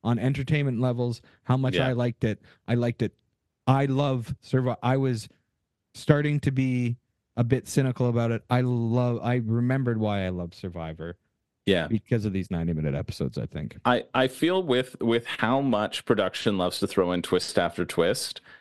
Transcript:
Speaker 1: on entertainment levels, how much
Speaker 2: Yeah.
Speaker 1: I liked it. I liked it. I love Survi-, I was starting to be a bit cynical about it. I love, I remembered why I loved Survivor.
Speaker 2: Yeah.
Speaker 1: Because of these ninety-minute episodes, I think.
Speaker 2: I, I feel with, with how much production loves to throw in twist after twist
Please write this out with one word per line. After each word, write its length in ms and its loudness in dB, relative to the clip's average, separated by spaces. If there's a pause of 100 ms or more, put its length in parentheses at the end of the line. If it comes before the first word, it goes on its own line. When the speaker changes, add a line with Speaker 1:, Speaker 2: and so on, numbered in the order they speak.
Speaker 1:
on 160 0
entertainment 600 0
levels, 420 -2 (220)
how 140 2
much 180 0
Speaker 2:
Yeah. 140 2
Speaker 1:
I 20 0
liked 320 -2
it. 180 -2 (280)
I 60 2
liked 260 0
it. 100 0 (560)
I 200 4
love 540 -2
Survi-, 400 0
I 140 2
was 320 -2 (680)
starting 480 2
to 100 2
be 440 0 (400)
a 80 2
bit 240 2
cynical 400 2
about 240 2
it. 180 -2
I 120 2
love, 600 0
I 140 0 (100)
remembered 520 0
why 280 0
I 40 -2
loved 260 -6
Survivor. 640 -10 (480)
Speaker 2:
Yeah. 220 2
Speaker 1:
Because 380 -2
of 80 -2
these 160 -4
ninety-minute 460 -2
episodes, 420 -6
I 80 -6
think. 400 -10
Speaker 2:
I, 180 2 (120)
I 120 4
feel 360 0
with, 380 0
with 260 2
how 340 0
much 440 -2
production 520 0
loves 220 -2
to 80 0
throw 240 2
in 100 0
twist 380 0
after 260 0
twist 560 -2 (200)